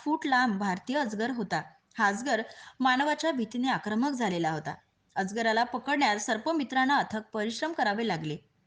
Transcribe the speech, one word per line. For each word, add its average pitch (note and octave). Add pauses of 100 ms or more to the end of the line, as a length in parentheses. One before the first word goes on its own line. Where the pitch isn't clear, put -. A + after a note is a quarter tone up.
फूट D#4
लांब B3
भारतीय G3+
अजगर A3+
होता. G#3 (360)
हा A3
अजगर A3 (380)
मानवाच्या D4
भीतीने B3
आक्रमक A3
झालेला F#3
होता. D3+ (420)
अजगराला A3
पकडण्यात B3
सर्पमित्रांना C4
अथक G#3+ (120)
परिश्रम A3+
करावे A3+
लागले, D#3+ (320)